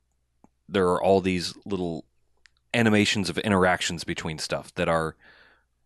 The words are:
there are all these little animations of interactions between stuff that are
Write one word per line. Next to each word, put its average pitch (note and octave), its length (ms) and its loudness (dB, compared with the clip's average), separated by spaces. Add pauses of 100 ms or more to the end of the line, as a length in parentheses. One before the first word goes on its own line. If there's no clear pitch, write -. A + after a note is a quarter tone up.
(680)
there F#2 200 2
are F2+ 140 0
all F#2+ 180 4
these F2+ 340 -2 (120)
little F2+ 380 -6 (680)
animations G#2 560 2
of E2+ 100 -6
interactions F2+ 680 0
between D#2+ 340 -8
stuff - 380 -8
that E2+ 120 -2
are D#2+ 280 -2 (680)